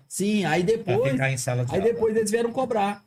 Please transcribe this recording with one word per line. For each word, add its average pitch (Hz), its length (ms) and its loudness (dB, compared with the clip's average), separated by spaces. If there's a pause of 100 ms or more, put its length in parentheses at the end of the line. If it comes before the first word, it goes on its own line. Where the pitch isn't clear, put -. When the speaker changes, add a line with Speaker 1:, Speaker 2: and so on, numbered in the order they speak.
Speaker 1:
Sim, 202 380 0
aí 160 220 2
Speaker 2:
Pra 220 100 4
Speaker 1:
depois, 226 380 0
Speaker 2:
ficar 131 180 0
em 131 60 -4
sala 123 260 -2
de 123 100 -4
Speaker 1:
aí 175 60 2
Speaker 2:
aula. 226 140 2
Speaker 1:
depois 226 240 0
eles 214 120 0
vieram 233 220 0
cobrar. 226 560 -2